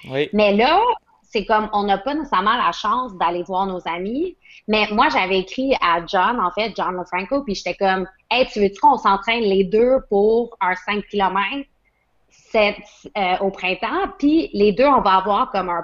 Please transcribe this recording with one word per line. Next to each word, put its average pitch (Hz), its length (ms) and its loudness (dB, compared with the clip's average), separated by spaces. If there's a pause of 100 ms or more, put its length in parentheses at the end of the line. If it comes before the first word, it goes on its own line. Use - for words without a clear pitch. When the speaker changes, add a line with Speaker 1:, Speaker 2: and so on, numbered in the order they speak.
Speaker 1:
Oui. 135 260 -2
Speaker 2:
Mais 208 200 4
là, 277 260 4 (440)
c'est 202 220 -6
comme, 214 280 0
on 202 100 0
n'a 196 140 2
pas 269 160 -6
nécessairement 220 500 0
la 175 80 0
chance 220 460 -4
d'aller 175 240 -2
voir 185 240 -2
nos 185 220 -6
amis, 226 480 -6 (320)
mais 214 240 2
moi, 247 180 2
j'avais 190 300 0
écrit 262 420 -2
à 170 240 0
John, 202 340 0
en 180 120 -2
fait, 208 260 -4
John 180 180 -4
LaFranco, 185 480 -4
puis 196 120 -6
j'étais 175 180 -6
comme, « 190 340 0 (220)
Hey, 247 240 2
tu 214 60 -4
veux-tu 196 200 0
qu'on 285 180 6
s'entraîne 226 440 0
les 196 220 2
deux 233 340 2 (120)
pour 220 520 2
un 185 140 0
cinq 208 320 -6
kilomètres 202 600 -2 (600)
cette, 208 460 -2 (420)
euh, 185 220 0
au 196 120 0
printemps, 220 560 -4 (120)
puis 302 340 2
les 202 200 4
deux, 247 120 2
on 262 160 4
va 190 140 4
avoir 208 360 0
comme 185 180 -2
un 170 140 -4